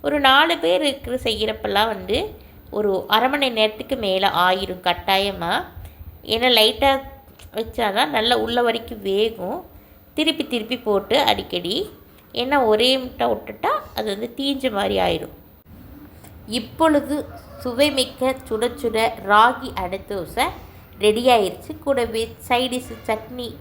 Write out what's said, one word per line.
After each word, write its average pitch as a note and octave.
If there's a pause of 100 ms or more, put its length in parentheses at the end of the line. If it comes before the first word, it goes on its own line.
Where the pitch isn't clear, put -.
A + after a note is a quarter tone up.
ஒரு D4 (100)
நாலு D4+ (100)
பேர் D#4+
இருக்கிற C4 (120)
செய்கிறப்பெல்லாம் G#3+
வந்து F#3+ (600)
ஒரு G#3 (240)
அரை A#3+
மணி C#4+ (120)
நேரத்துக்கு G#3+ (120)
மேலே F#3+ (200)
ஆயிரும் F#3
கட்டாயமா. F#3+ (800)
ஏன்னா A#3+
லைட்டாக C4 (520)
வச்சாதான் A3+
நல்லா A#3 (100)
உள்ள A#3+
வரைக்கும் A3+
வேகும். G#3+ (580)
திருப்பி D#4 (100)
திருப்பி A#3 (100)
போட்டு G3+ (140)
அடிக்கடி, F#3+ (680)
ஏன்னா C4+ (140)
ஒரே A3+ (140)
முட்டை B3
விட்டுட்டா A3 (260)
அது A3
வந்து A3 (100)
தீஞ்ச C4+
மாதிரி G3
ஆயிரும். E3 (1200)
இப்பொழுது D4 (480)
சுவைமிக்க B3+ (160)
சுட A3 (160)
சுட A3 (320)
ராகி B3 (140)
அடை F#3 (100)
தோசை G3+ (600)
ரெடி G#3+ (120)
ஆயிருச்சு. - (140)
கூடவே A#3 (260)
சைடிஷ் B3 (160)
சட்னி A#3 (120)